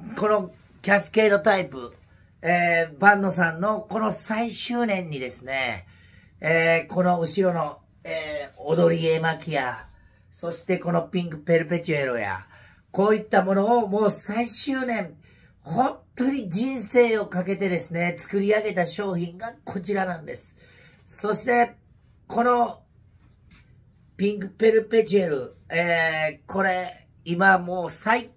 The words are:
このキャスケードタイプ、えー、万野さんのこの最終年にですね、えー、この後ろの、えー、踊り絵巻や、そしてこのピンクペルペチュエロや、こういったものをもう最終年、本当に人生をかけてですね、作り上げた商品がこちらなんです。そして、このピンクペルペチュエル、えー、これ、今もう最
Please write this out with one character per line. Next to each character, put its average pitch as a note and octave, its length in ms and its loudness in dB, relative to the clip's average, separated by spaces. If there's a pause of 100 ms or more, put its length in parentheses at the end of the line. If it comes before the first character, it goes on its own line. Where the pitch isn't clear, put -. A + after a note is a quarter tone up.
(160)
こ G#3+ 120 0
の G#3 240 0 (280)
キ F#3+ 120 2
ャ G3+ 80 6
ス G3+ 100 -10
ケ A3 160 4
ー G#3 40 6
ド G3+ 100 4
タ G3+ 180 4
イ E3+ 80 -2
プ、 B2+ 260 -12 (480)
え E3+ 560 2
ー、 C3+ 40 -8
万 G3+ 200 6
野 G3 120 0
さ E3+ 180 0
ん D#3+ 100 -8
の G#3 200 0
こ - 180 -6
の G#3+ 140 0
最 A3 380 -4
終 A#3+ 360 -4
年 F#3 240 -2
に D3 80 -8
で B2+ 120 -6
す B2 140 -16
ね、 B2+ 420 -6 (540)
え E3 480 2
ー、 - 60 -14
こ F3+ 80 0
の F3+ 160 2
後 F3 300 0
ろ F3 40 0
の、 D3+ 280 -6 (240)
え D#3 520 -8
ー、 - 40 -20
踊 E3 360 2
り E3 100 -2
絵 D#3+ 120 4
巻 D#3+ 320 -2
や、 C3 380 -4 (420)
そ E3+ 220 -10
し - 100 -14
て F3+ 160 -2
こ E3+ 140 -4
の E3+ 100 2
ピ F3 220 -4
ン E3+ 60 -8
ク D#3 80 -10
ペ E3 200 2
ル D#3+ 80 0
ペ E3+ 140 -2
チ E3+ 120 -4
ュ D3+ 40 0
エ C#3+ 100 0
ロ B2 100 -2
や、 G2 300 -6 (460)
こ G3 160 2
う G#3+ 80 6
い G#3 60 -4
っ - 20 -10
た - 180 2
も F#3+ 140 0
の A3 220 4
を A3 100 0
も G#3 180 2
う G3+ 60 4
最 A3+ 340 -4
終 C4 400 -4
年、 G#3 300 -6 (440)
本 B3 380 -2 (160)
当 B3 120 0
に C4+ 220 -2
人 B3 300 -2
生 A3+ 400 4
を G3 80 -2
か F3+ 160 -4
け F#3 140 -2
て G3 120 -2
で F3 120 0
す - 100 -12
ね、 F3 260 -2
作 - 220 -4
り G3+ 140 2
上 G#3+ 100 2
げ G#3 100 -4
た F3 140 0
商 F#3+ 300 -4
品 F3 200 -4
が A3+ 160 -12 (120)
こ - 160 -8
ち G3 140 -4
ら F#3+ 100 0
な F3+ 120 -6
ん D3+ 80 -16
で C#3+ 120 -12
す。 - 200 -14 (480)
そ - 300 -4
し - 100 -8
て、 A#3+ 300 2 (540)
こ A#3 160 0
の A#3+ 380 2 (1300)
ピ G3+ 180 0
ン G3+ 60 -8
ク F#3+ 80 -8
ペ A3 220 2
ル A3 140 4
ペ A3+ 180 2
チ G3 160 2
ュ F#3+ 60 2
エ - 20 -2
ル、 C3 300 -6 (120)
え D#3+ 800 0
ー、 - 60 -16
こ F#3+ 100 0
れ、 F#3 460 -2 (160)
今 F#3 340 4
も F3 280 -4
う D3+ 40 -6
最 A#3 460 -2